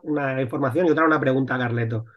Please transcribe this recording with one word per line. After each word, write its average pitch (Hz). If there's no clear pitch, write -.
una 139
información 143
y 160
otra 156
una 156
pregunta 131
a -
Carleto. 117